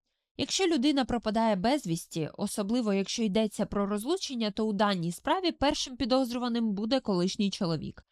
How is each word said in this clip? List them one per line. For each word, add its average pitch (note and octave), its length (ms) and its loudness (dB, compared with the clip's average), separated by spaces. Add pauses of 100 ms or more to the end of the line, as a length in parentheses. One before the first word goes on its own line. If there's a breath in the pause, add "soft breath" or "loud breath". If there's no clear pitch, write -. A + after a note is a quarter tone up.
(360)
Якщо F#4+ 300 0
людина C#4 380 4
пропадає A3+ 520 2
безвісті, F3 760 -2
особливо G#3+ 580 0
якщо G3 300 -2
йдеться G#3+ 440 0
про G3+ 200 -2
розлучення, A3+ 640 -2
то G#3+ 160 -2
у A3 60 0
даній F#3+ 400 2
справі F4 400 0
першим C#4 440 0
підозрюваним A#3+ 760 0
буде A3 280 0
колишній F#3+ 500 0
чоловік. - 600 -4